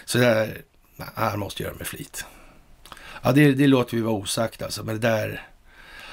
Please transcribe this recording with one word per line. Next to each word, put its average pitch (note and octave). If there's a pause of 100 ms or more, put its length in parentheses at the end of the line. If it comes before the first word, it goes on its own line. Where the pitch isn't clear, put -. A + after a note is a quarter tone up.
så -
där, A2+ (520)
han G#2+
måste -
göra -
med -
flit. - (1000)
Ja, B2
det, C#3+
det C3+
låter B2+
vi A#2
vara A2
osagt A2
alltså, -
men A2
det A#2+
där, G#2+ (640)